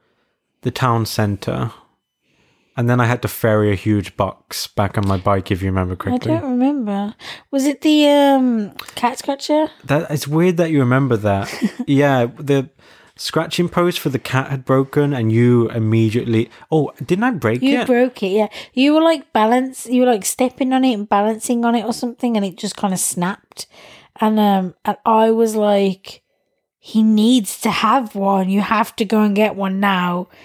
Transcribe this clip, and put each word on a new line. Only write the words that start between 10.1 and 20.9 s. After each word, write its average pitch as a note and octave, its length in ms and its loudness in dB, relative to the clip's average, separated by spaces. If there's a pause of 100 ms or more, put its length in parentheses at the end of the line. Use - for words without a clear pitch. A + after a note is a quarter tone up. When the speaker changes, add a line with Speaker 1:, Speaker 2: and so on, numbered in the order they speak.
Speaker 1:
it's D3 160 -4
weird E3 300 2
that E3 120 0
you D3+ 100 2
remember B2+ 380 2
that. G2+ 340 0 (280)
Speaker 2:
<laughs> B3 80 -8
Speaker 1:
Yeah, C#3 400 2 (100)
the C#3 320 -2 (480)
scratching E3 500 -4
post F3 320 -2
for - 80 -4
the C3 120 -2
cat C3 300 -4
had C3+ 140 -6
broken, C#3 500 0
and A2+ 160 0
you A#2 420 4
immediately, A2+ 760 0 (220)
oh, D#3 220 0 (120)
didn't F#3+ 200 0
I C4 60 2
break B2+ 300 -2
Speaker 2:
You C4 200 2
Speaker 1:
it? A3+ 60 -4
Speaker 2:
broke B3+ 360 2
it, G3 60 -2
yeah. G#3 180 0 (260)
You C#4 200 4
were, D#4 80 4
like, D#4+ 320 0
balance, B3 540 0
you B3 160 2
were, B3 40 4
like, G#3+ 160 2
stepping B3+ 480 -2
on C4 140 2
it B3+ 80 2